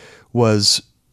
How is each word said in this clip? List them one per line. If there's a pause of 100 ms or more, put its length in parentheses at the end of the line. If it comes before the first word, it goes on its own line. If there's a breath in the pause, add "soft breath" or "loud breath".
(320 loud breath)
was (300)